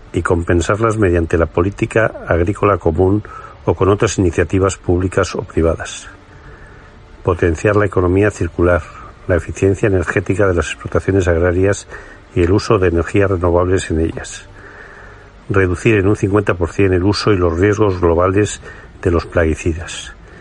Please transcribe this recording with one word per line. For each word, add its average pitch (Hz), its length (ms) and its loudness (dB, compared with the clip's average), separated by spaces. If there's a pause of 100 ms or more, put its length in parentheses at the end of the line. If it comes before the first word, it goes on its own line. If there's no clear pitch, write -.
(140)
y 92 80 -2
compensarlas 92 760 0
mediante 87 420 2
la 82 100 2
política 101 680 -2 (140)
agrícola 95 500 0
común 92 460 0 (420)
o 98 80 2
con 92 160 0
otras 104 300 0
iniciativas 92 580 0
públicas 92 580 -2
o - 60 -4
privadas. - 680 -4 (1160)
Potenciar 90 520 0
la 104 120 2
economía 95 440 2
circular, 87 520 0 (440)
la 90 80 2
eficiencia 95 520 0
energética 98 600 0
de 92 60 2
las 82 140 -2
explotaciones 92 600 -2
agrarias 90 600 0 (480)
y 90 80 2
el 85 100 4
uso 107 240 2
de 92 100 2
energías 90 440 0
renovables 90 600 0
en 80 80 0
ellas. - 460 -6 (1040)
Reducir 98 460 2
en 95 120 2
un 104 80 2
cincuenta 101 380 0
por 87 180 -4
cien 98 220 2
el 90 100 2
uso 104 300 2
y 98 40 4
los 87 220 0
riesgos 101 400 2
globales 90 640 2 (400)
de 90 100 0
los 85 140 0
plaguicidas. 80 880 -4 (280)